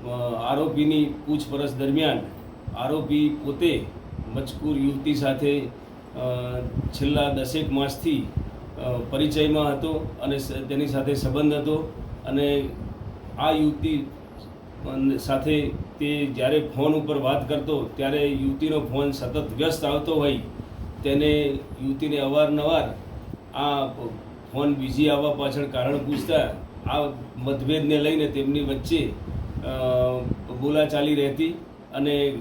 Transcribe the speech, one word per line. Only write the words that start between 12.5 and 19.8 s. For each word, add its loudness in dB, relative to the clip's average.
આ 4
યુવતી 2
સાથે 2
તે -2
જ્યારે 2
ફોન 4
ઉપર 0
વાત 0
કરતો 0
ત્યારે 2
યુવતીનો 0
ફોન 0
સતત -4
વ્યસ્ત 0